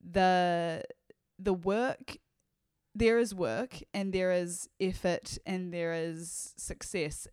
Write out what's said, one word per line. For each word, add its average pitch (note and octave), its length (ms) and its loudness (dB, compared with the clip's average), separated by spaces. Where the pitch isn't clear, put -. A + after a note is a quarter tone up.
the, F3 760 4
the F#3+ 160 2
work, G3+ 640 0
there A3+ 240 6
is A#3 160 2
work F3+ 440 -2
and G3 180 -2
there F#3 200 2
is F3 360 -2
effort - 680 -2
and F#3 260 -4
there E3+ 220 -2
is E3 640 -6
success - 760 -6